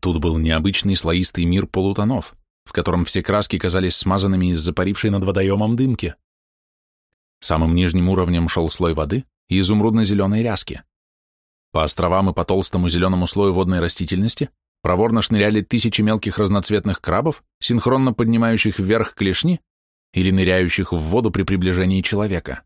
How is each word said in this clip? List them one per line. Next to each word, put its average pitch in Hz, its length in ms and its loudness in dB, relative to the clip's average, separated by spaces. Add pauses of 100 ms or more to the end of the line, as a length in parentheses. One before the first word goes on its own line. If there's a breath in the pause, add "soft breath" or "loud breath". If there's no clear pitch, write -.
Тут 85 180 -2
был 80 200 0
необычный 80 580 0
слоистый 87 480 -2
мир 90 220 0
полутонов, 98 680 -2 (300)
в - 80 -20
котором 87 320 0
все 92 180 -2
краски 101 360 0
казались 92 380 0
смазанными 92 560 0
из 80 80 0
запарившей 90 500 -2
над 98 140 0
водоёмом 98 520 0
дымки. 120 380 -2 (1300)
Самым 82 340 0
нижним 90 340 2
уровнем 87 400 0
шёл 82 220 -2
слой 85 240 -2
воды 80 300 -4 (240)
и 92 120 0
изумрудно-зелёной 104 840 2
ряски. - 420 -6 (880)
По 80 120 0
островам 92 460 0
и - 20 -4
по 92 120 -2
толстому 92 440 0
зелёному 90 380 2
слою 101 260 0
водной 90 280 0
растительности 92 680 -2 (300)
проворно 107 420 2
шныряли 107 380 2
тысячи 110 420 0
мелких 107 360 0
разноцветных 101 640 0
крабов, 127 420 -2 (180)
синхронно 123 520 2
поднимающих 113 680 2
вверх 107 360 0
клешни 101 460 0 (540)
или 92 160 2
ныряющих 92 640 2
в 87 60 -2
воду 98 320 0
при 98 120 -2
приближении 92 580 0
человека. 95 640 -4